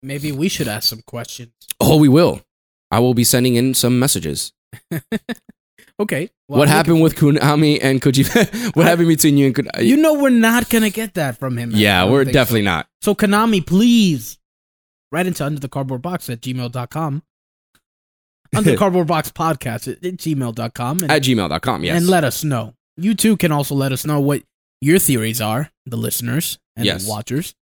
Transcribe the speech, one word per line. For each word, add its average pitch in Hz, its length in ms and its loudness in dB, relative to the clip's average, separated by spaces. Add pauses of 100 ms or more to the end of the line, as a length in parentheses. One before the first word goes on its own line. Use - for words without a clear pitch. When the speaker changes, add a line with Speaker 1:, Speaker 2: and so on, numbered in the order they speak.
Speaker 1:
Maybe 143 300 -8
we 151 160 -2
should - 180 -6
ask 107 220 -4
some 113 140 -14
questions. 117 500 -14 (260)
Speaker 2:
Oh, 139 180 4
we 151 120 6
will. 127 320 4 (500)
I 98 80 2
will 123 140 2
be 120 100 2
sending 123 320 2
in 127 200 0
some 123 240 2
messages. 80 580 -4
<laughs> - 40 -20 (1400)
Speaker 1:
Okay. 175 280 -4 (180)
Well, 131 120 0
Speaker 2:
What 147 100 6
Speaker 1:
I'm 151 60 4
Speaker 2:
happened 160 260 4
Speaker 1:
looking 160 260 2
Speaker 2:
with 143 140 4
Konami 147 400 2
and 131 200 0
Kojima? 196 760 0
<laughs> - 0 -
What 165 100 4
Speaker 1:
I 170 40 4
Speaker 2:
happened 170 200 2
between 151 280 2
you 139 100 4
and 131 80 0
Konami? - 300 -2
Speaker 1:
You 262 120 4
know 311 160 4
we're 277 160 2
not 233 400 2
gonna 220 200 2
get 220 260 -8
that 139 220 -4
from 127 200 -6
him, 117 140 -8
man. 107 80 0
Speaker 2:
Yeah, 101 200 4
Speaker 1:
I 90 60 4
don't 107 80 4
Speaker 2:
we're 151 100 4
Speaker 1:
think 135 100 -2
Speaker 2:
definitely 120 280 2
Speaker 1:
so. 101 40 0
Speaker 2:
not. 85 220 -2 (140)
Speaker 1:
So 202 140 0
Konami, 208 520 0
please 190 680 2 (760)
write 180 160 -2
into 175 180 -6
under 147 140 -6
the 135 80 -12
cardboard 135 340 -8
box 175 280 -8
at 117 100 -8
gmail 127 320 -8
dot 123 180 -10
com. 143 320 -6 (600)
Speaker 2:
<laughs> - 720 -16
Speaker 1:
Under 202 160 2
the 113 60 2
cardboard 180 300 2
box 156 220 -2
podcast 131 640 -6
at - 100 -12
gmail 151 540 -6
dot 117 180 -8
com 135 280 -4
and, 151 100 0
Speaker 2:
At 151 120 2
gmail 113 260 0
dot 80 120 -4
com, 101 220 -4
yes. 87 140 -2
Speaker 1:
and 170 100 0
let 180 160 2
us 123 220 -4
know. 117 280 -4 (220)
You 196 180 -2
too 220 220 2
can 170 160 0
also 143 240 -2
let 135 160 -2
us 131 140 -6
know 151 160 0
what 139 200 -2 (400)
your 151 180 4
theories 113 420 0
are, 113 280 -4 (160)
the 117 120 -10
listeners 117 600 -6 (200)
and 117 80 -4
Speaker 2:
Yes. 95 180 -2
Speaker 1:
the 104 60 -8
watchers. 110 540 -6